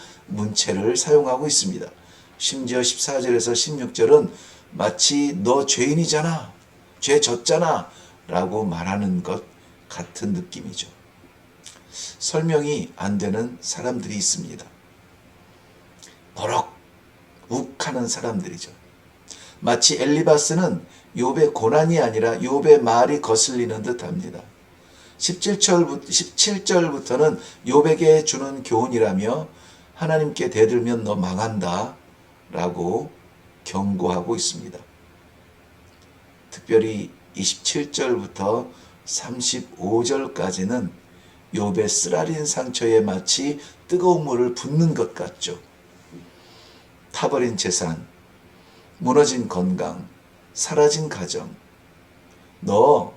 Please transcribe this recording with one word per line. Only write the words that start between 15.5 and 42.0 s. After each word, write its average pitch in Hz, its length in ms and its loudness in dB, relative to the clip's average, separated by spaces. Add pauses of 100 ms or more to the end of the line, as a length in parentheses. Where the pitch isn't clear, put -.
버럭 - 400 -4 (720)
욱하는 123 600 -6
사람들이죠. 92 640 -8 (880)
마치 120 400 2
엘리바스는 156 840 2 (320)
욥의 147 360 2
고난이 156 480 2
아니라 113 380 0
욥의 139 420 6
말이 123 400 4
거슬리는 113 640 0
듯합니다. - 600 -6 (760)
십칠 185 440 -4
절부터, 165 500 2
십칠 - 540 0
절부터는 156 760 2 (280)
욥에게 156 600 6
주는 135 360 -6
교훈이라며 113 840 0 (460)
"하나님께 156 560 0
대들면 113 540 2
너 104 100 -2
망한다" 98 840 -2 (540)
라고 87 600 -4 (520)
경고하고 92 720 -2
있습니다. - 440 -6 (1700)
특별히 110 600 0 (260)
이십칠 143 560 -4
절부터 113 760 -2 (360)
삼십오 120 1000 -4
절까지는 107 840 -4 (640)
욥의 104 340 0
쓰라린 160 560 -2